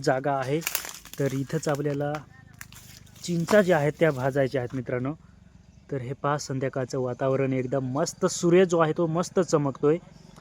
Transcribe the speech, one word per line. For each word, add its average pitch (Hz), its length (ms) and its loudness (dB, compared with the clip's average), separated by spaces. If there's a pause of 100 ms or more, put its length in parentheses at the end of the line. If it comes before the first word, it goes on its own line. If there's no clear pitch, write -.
जागा 139 320 0
आहे. 135 260 -2 (580)
तर 139 160 0
इथंच 135 340 -4
आपल्याला 143 440 -2 (1120)
चिंचा 175 400 4
ज्या 175 160 4
आहेत 147 220 2
त्या 160 100 6
भाजायच्या 135 500 0
आहेत 120 160 -6
मित्रांनो. 127 360 -4 (800)
तर 139 100 -6
हे 120 120 -10
पहा, 143 260 -2
संध्याकाळचं 135 640 -4
वातावरण 135 520 0
एकदम 131 400 -2
मस्त, 165 340 -2
सूर्य 175 380 4
जो 175 140 2
आहे 160 140 4
तो 170 140 0
मस्त 170 340 0
चमकतोय. 147 580 2 (420)